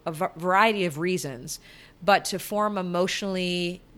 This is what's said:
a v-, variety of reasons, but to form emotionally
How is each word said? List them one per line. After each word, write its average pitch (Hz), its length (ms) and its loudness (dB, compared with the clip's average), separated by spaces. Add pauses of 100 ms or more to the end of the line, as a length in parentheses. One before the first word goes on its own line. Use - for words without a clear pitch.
a 165 80 -4
v-, 165 120 -2 (120)
variety 190 480 4
of 147 140 -4
reasons, 156 600 -4 (420)
but 185 240 4
to 185 140 -4
form 208 380 -2
emotionally 180 1040 -2 (160)